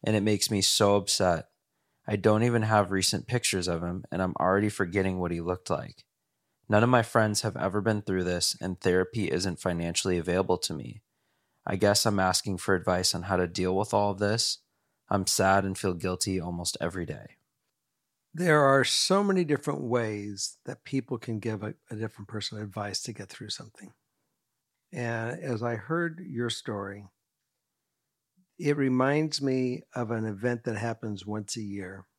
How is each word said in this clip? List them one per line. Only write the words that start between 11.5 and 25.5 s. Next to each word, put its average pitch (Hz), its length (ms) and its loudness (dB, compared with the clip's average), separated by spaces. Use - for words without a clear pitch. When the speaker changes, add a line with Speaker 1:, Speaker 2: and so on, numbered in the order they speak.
Speaker 1:
I 95 100 -4
guess 101 300 4
I'm 104 120 2
asking 95 400 0
for 98 160 0
advice 90 400 0
on 87 80 -4
how 95 140 0
to 90 100 2
deal 92 300 -2
with 101 160 -2
all 101 180 2
of 92 80 -6
this. 104 400 0
I'm 98 180 0
sad 98 380 4
and 95 120 -2
feel 92 180 -2
guilty 92 460 -2
almost 87 400 -6
every 85 240 -4
day. 76 320 -12
Speaker 2:
There 156 320 6
are 135 200 8
so - 380 2
many 190 220 4
different 147 380 0
ways 107 840 -2
that - 200 -12
people 131 340 -4
can 113 200 -6
give 107 240 -4
a, 107 120 -6
a 110 60 -10
different 107 320 -8
person 107 320 -8
advice 101 420 -6
to 120 100 -10
get 104 160 -12
through - 220 -14
something. - 420 -14
And 117 480 -6
as 123 220 -6